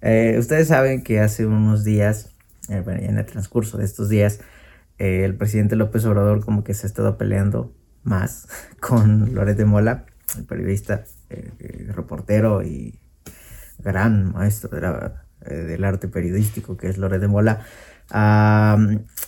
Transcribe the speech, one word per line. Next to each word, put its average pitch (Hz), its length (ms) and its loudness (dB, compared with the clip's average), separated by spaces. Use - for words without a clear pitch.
Eh, 113 360 4
ustedes 151 300 2
saben 131 340 2
que 110 160 0
hace 107 280 2
unos 107 360 2
días, 107 480 0
eh, 98 160 -4
bueno, 90 180 -6
en 104 160 -2
el 104 80 -4
transcurso 107 520 -6
de 104 60 -4
estos 101 240 -6
días, 104 300 2
eh, 95 260 0
el 98 100 0
presidente 104 400 0
López 110 300 0
Obrador 104 400 2
como 104 180 -2
que 104 120 -4
se 104 120 -8
ha - 20 -4
estado 104 300 -2
peleando 101 560 -2
más - 420 -4
<laughs> - 160 -20
con 107 540 4
Loret 101 220 0
de 107 80 2
Mola, 104 400 2
el - 60 -10
periodista, 101 580 -4
eh, - 300 -16
eh, - 340 -16
reportero 104 680 0
y 57 380 -10
gran 101 540 0
maestro - 380 -2
de 80 100 -8
la, - 440 -6
eh, - 100 -10
del 85 300 -6
arte 95 240 -2
periodístico 92 680 -4
que - 120 -8
es 95 100 -4
Loret 95 220 -2
de 101 80 0
Mola. 107 320 2
Am, 107 920 4